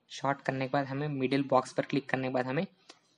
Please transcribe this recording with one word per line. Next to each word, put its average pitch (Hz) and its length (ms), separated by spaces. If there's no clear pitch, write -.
Short 139 300
करने 135 260
के 127 60
बाद 143 140
हमें 135 220
middle 139 340
box 131 300
पर - 140
click - 220
करने 131 200
के 131 60
बाद 127 120
हमें 147 200